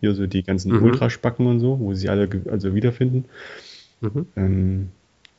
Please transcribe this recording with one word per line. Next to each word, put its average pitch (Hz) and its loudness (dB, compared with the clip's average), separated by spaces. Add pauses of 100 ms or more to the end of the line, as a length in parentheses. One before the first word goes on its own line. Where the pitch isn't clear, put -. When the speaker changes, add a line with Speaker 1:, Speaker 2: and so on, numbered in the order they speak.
Speaker 1:
hier 104 2
so 98 -2
die 95 -2
ganzen 95 -2
Speaker 2:
Mhm. 110 4
Speaker 1:
Ultraspacken 120 2
und 120 2
so, 131 0
wo 98 -2
sie 95 -2
alle 101 2
ge-, 95 -6
also 95 -2
wiederfinden. 123 0 (720)
Speaker 2:
Mhm. 110 -4 (100)
Speaker 1:
Ähm, 95 0 (500)